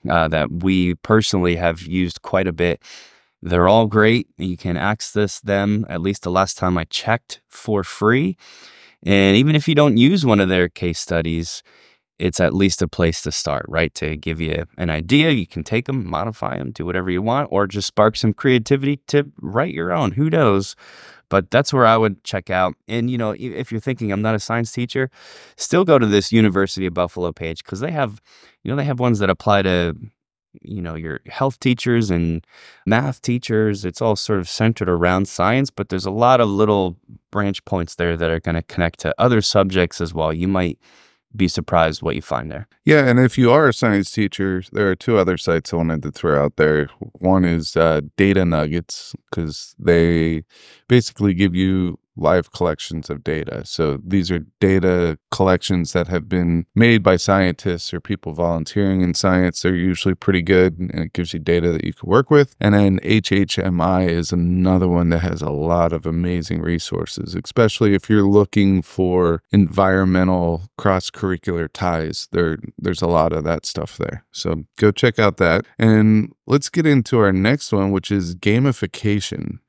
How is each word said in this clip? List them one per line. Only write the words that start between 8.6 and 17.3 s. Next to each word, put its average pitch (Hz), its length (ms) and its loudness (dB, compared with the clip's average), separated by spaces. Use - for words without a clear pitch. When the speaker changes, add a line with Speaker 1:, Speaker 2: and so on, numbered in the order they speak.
Speaker 1:
And 98 340 4
even 147 180 4
if 147 140 0
you 160 60 2
don't 143 240 4
use 156 260 4
one 107 160 4
of 95 80 2
their 90 220 2
case 87 280 -6
studies, 82 640 -4
it's - 220 -2
at 87 120 2
least 95 300 2
a 85 60 -2
place 82 340 -2
to 78 80 -6
start, - 380 -6
right? 82 260 -2
To 78 220 -6
give 80 240 -8
you 80 240 -4
an 87 140 -4
idea, 123 400 2
you 110 160 -2
can - 160 -10
take 113 260 -4
'em, 135 160 -6
modify 87 520 -6
'em, - 160 -8
do - 120 -10
whatever 90 260 -4
you 90 120 -2
want, 123 300 -2